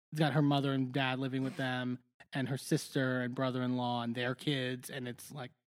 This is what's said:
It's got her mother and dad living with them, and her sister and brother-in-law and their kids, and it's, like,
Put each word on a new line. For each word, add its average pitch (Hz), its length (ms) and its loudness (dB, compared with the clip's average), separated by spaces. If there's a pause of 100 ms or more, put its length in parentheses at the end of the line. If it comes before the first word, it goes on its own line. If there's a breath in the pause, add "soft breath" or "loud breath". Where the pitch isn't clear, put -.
(140)
It's 156 60 -2
got 156 140 6
her 156 100 6
mother 143 300 4
and 131 200 0
dad 131 260 2
living 131 240 0
with 131 140 -4
them, 127 420 -2 (360)
and 127 140 0
her 135 80 -2
sister 131 640 0
and 123 140 -4
brother-in-law 123 680 0
and 117 120 -2
their 123 200 0
kids, 127 540 -2
and 127 180 -6
it's, - 240 -12
like, 131 200 -10 (240)